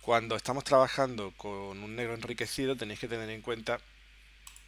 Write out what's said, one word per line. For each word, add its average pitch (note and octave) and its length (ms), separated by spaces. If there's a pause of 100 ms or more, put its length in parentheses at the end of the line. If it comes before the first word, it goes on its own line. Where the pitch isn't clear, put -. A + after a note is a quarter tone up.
cuando A2+ 340
estamos B2+ 280
trabajando B2+ 720
con G2 460
un G#2+ 120
negro A#2 180
enriquecido A#2+ 640
tenéis G#2+ 240
que B2+ 80
tener A2+ 220
en A2 120
cuenta, A#2 380 (880)